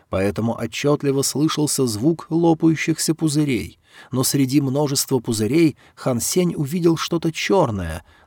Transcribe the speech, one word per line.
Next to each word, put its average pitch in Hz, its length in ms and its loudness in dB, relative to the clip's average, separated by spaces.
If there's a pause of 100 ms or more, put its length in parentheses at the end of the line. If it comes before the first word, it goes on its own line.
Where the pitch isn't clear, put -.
(100)
поэтому 101 480 -2
отчётливо 139 640 0
слышался 151 640 0
звук 120 440 -2
лопающихся 165 840 2
пузырей. 139 640 -2 (320)
Но 131 140 0
среди 135 360 2
множества 139 600 0
пузырей 120 560 2 (180)
Хан 123 260 -2
Сень 175 360 0
увидел 165 400 0
что-то 165 360 -2
чёрное, 104 720 0 (220)